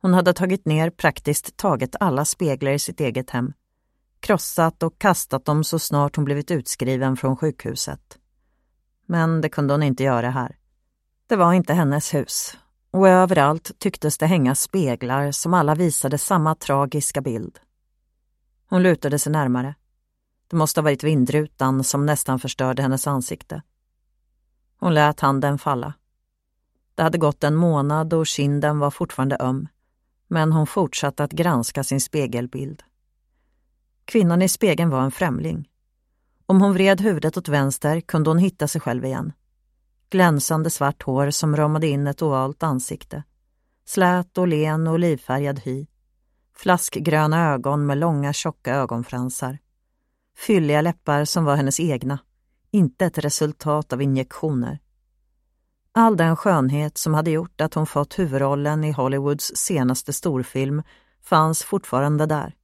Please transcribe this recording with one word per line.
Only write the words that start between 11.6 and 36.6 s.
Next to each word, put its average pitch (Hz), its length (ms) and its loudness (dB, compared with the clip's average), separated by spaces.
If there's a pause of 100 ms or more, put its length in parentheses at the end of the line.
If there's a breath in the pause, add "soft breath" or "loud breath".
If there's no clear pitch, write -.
hennes 151 400 0
hus, - 420 -4 (340)
och 190 180 6
överallt 175 720 4
tycktes - 400 -4
det 156 80 0
hänga 143 280 4
speglar 139 760 -2
som 165 220 -2
alla 156 200 4
visade 147 440 0
samma 156 360 0
tragiska 139 680 -2
bild. 113 380 -8 (1120)
Hon 180 140 2
lutade 151 360 2
sig 147 140 -2
närmare. 135 420 -2 (760)
Det 170 80 -4
måste 156 240 2
ha - 20 -2
varit 147 220 0
vindrutan 135 800 0
som 143 220 0
nästan 143 320 0
förstörde 131 440 -4
hennes 131 240 -2
ansikte. 143 560 -6 (1160)
Hon 175 160 0
lät 151 260 4
handen 143 380 0
falla. 143 360 -4 (1000)
Det - 80 -2
hade 160 160 2
gått 147 260 0
en 147 100 2
månad 156 580 2
och 160 140 0
kinden 147 520 0
var 143 120 2
fortfarande 135 500 -4
öm, 131 280 -2 (600)
men 160 240 2
hon 156 140 4
fortsatte 147 580 -2
att - 80 -6
granska 143 520 0
sin 135 160 -2
spegelbild. 139 840 -6 (1200)
Kvinnan 180 380 2
i 190 60 4
spegeln 170 420 2
var 131 100 0
en 135 100 0
främling. 160 580 -4 (800)
Om 190 140 6